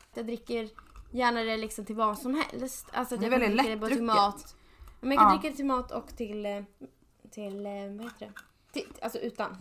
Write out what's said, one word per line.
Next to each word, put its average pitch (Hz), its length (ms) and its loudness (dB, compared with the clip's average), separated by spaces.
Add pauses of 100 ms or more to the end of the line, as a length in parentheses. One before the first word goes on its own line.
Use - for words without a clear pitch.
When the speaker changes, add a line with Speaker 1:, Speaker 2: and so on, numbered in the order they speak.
(120)
Speaker 1:
Jag 233 120 -6
dricker 233 440 -4 (420)
gärna 240 320 2
det 220 140 0
liksom 220 280 -6
till 214 100 -8
vad 214 220 2
som 254 180 -2
helst. - 580 -4
Alltså, 240 240 -2
Speaker 2:
Det 202 80 0
är 233 60 2
Speaker 1:
jag - 0 -
kan 254 100 6
Speaker 2:
väldigt 214 160 4
Speaker 1:
dricka 254 120 6
det 220 80 -2
både 220 180 0
till 233 100 0
Speaker 2:
lättdrucket. 214 180 6
Speaker 1:
mat. - 320 -2 (460)
Men 254 100 0
jag - 80 4
kan 214 80 12
Speaker 2:
Ja. 190 100 10
Speaker 1:
dricka 311 140 -2
det 285 40 -10
till 277 100 -4
mat 254 260 0
och 233 160 -8 (100)
till, 208 280 -6
eh, 202 180 -4 (680)
till, 202 340 -8
eh, 202 60 -6
vad 202 320 -10
heter 233 160 -12
det? 214 120 -12 (400)
Till, - 160 -6 (140)
alltså - 180 -6
utan 208 420 -6